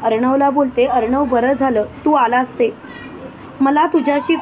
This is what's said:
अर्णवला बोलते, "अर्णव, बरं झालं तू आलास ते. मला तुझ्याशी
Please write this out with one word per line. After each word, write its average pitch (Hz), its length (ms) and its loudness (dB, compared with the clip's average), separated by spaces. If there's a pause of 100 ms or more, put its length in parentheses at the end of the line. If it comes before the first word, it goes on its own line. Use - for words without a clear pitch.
अर्णवला 254 460 2
बोलते, 262 340 0
"अर्णव, 262 400 0
बरं 247 280 2
झालं 254 320 0 (200)
तू 302 80 2
आलास 247 360 2 (100)
ते. 226 120 2 (920)
मला 285 260 4
तुझ्याशी 285 560 0